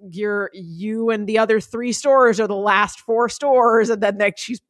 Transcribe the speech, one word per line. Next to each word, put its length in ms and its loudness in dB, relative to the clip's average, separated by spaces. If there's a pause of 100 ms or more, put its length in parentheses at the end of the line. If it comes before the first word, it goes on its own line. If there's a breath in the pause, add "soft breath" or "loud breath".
(120)
you're, 420 -4
you 560 -6
and 180 -2
the 120 0
other 220 2
three 320 -6
stores 480 4
are 60 0
the 100 -4
last 420 0
four 300 0
stores," 600 2
and 140 -2
then, 140 -2
like, 200 -2
she's, 220 -12 (100)